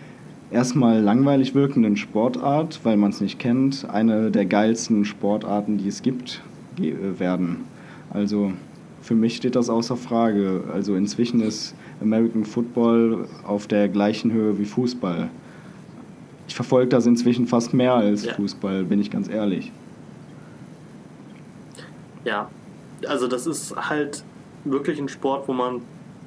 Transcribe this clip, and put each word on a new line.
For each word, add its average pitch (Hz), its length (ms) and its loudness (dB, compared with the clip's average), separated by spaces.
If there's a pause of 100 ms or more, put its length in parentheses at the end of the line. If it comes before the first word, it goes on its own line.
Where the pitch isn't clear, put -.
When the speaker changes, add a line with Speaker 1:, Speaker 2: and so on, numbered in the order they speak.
(520)
Speaker 1:
erstmal 120 480 4
langweilig 131 560 4
wirkenden 120 420 4
Sportart, 139 840 -2
weil 110 140 2
man's 101 240 2
nicht 98 180 -2
kennt, 135 500 0
eine 107 420 2
der 101 140 2
geilsten 107 600 2
Sportarten, 104 720 -2
die 95 100 -2
es 98 140 -6
gibt, - 400 -4 (340)
ge-, 165 180 -2
äh, 92 260 -6
werden. 90 460 -2 (460)
Also 101 400 0 (500)
für - 140 -2
mich 113 200 2
steht 127 200 -2
das 120 140 2
außer 113 280 0
Frage. 101 680 0 (100)
Also 98 220 -2
inzwischen 113 460 0
ist - 340 -6 (260)
American 110 440 2
Football 117 840 2 (180)
auf 101 220 -2
der 104 200 4
gleichen 101 440 2
Höhe 107 260 2
wie 101 80 -2
Fußball. 101 640 -2 (1160)
Ich - 80 -14
verfolg 127 340 2
das 123 160 4
inzwischen 123 420 4
fast 117 260 2
mehr 127 200 4
als 104 320 2
Speaker 2:
Ja. 117 80 -4
Speaker 1:
Fußball, 98 500 -4
bin 98 160 2
ich 101 120 -2
ganz 98 180 -4
ehrlich. 101 420 -2 (2500)
Speaker 2:
Ja, 107 240 -4 (580)
also 127 200 -2
das 123 200 -4
ist - 280 -6 (140)
halt 147 340 -4 (400)
wirklich 143 360 -2
ein 139 100 -4
Sport, 139 380 -4
wo 135 60 -2
man 127 280 -2 (460)